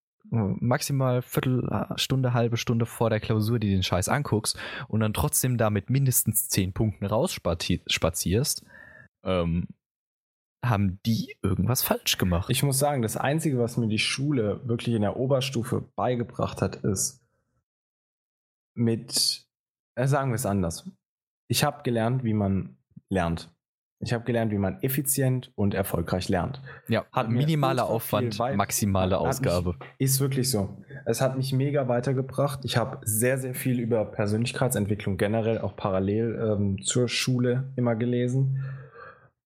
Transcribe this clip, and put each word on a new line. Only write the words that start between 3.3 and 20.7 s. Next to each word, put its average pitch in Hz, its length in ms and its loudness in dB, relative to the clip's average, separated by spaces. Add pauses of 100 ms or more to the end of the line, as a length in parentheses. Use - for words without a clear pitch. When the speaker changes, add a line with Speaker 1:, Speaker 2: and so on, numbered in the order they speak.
Speaker 1:
dir 107 100 2
den 92 140 4
Scheiß - 240 0
anguckst - 500 0 (300)
und 107 100 0
dann 107 160 2
trotzdem 127 420 0
da 110 140 4
mit 104 180 0
mindestens 131 600 2
zehn 95 240 2
Punkten 104 340 -2
rausspati-, 92 800 0
spazierst, - 800 0 (600)
ähm, 87 440 0 (960)
haben 101 420 2
die - 360 -2
irgendwas 95 400 0
falsch - 360 0
gemacht. 90 320 2
Speaker 2:
Ich 131 140 2
muss 135 160 0
sagen, 143 220 2
das 107 140 -2
Einzige, 143 440 0
was 117 160 0
mir 120 100 2
die 104 140 0
Schule 131 680 0
wirklich 117 300 0
in 104 60 2
der 101 140 0
Oberstufe 131 640 0 (140)
beigebracht 117 680 -2
hat, 95 160 0
ist - 460 -4 (1500)
mit, - 720 0 (480)
äh, 127 120 0
sagen 135 240 2
wir 113 60 0
es 107 100 -4
anders. 98 440 -2 (580)